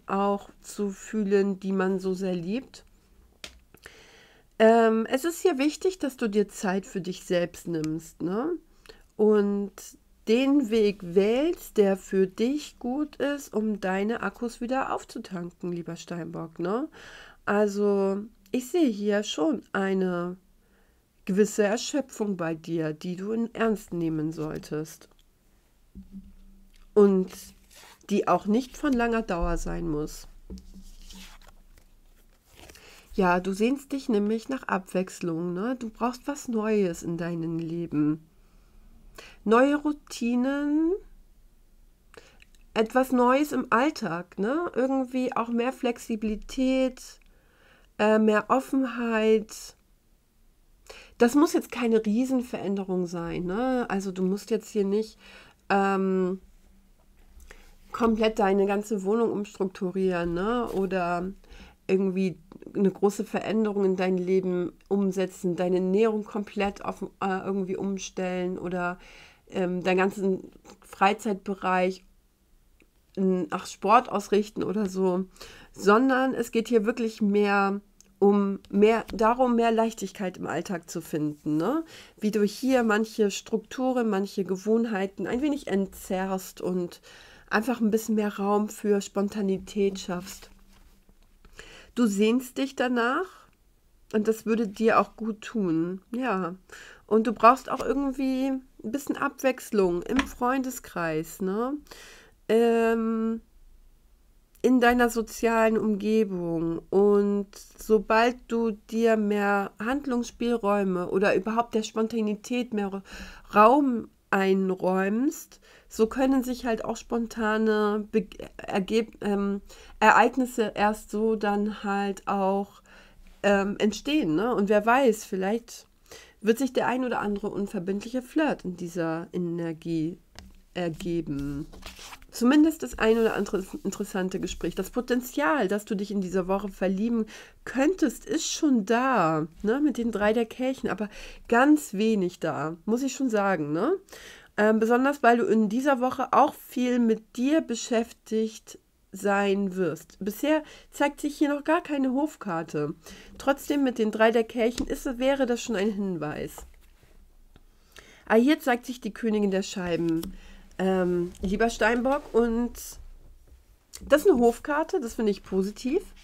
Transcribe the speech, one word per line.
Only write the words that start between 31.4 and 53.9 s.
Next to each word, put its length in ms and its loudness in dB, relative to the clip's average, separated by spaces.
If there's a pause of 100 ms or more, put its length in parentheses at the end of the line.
Ja, 260 4
du 140 -4
sehnst 380 -2
dich 180 -4
nämlich 400 0
nach 180 -6
Abwechslung, 880 -4
ne? 260 -4
Du 100 -8
brauchst 380 -6
was 200 -8
Neues 540 0
in 160 -6
deinem 400 -4
Leben. 720 -2 (1160)
Neue 320 6
Routinen, 1120 -2 (1800)
etwas 400 2
Neues 400 4
im 160 -2
Alltag, 680 -2
ne? 380 -2
Irgendwie 600 0
auch 120 -2
mehr 240 0
Flexibilität, 1300 -2 (960)
äh, 220 4
mehr 300 4
Offenheit, 1200 0 (1400)
das 180 4
muss 180 6
jetzt 180 -2
keine 340 2
Riesenveränderung 1000 -2
sein, 380 -6
ne? 440 -2
Also 220 -4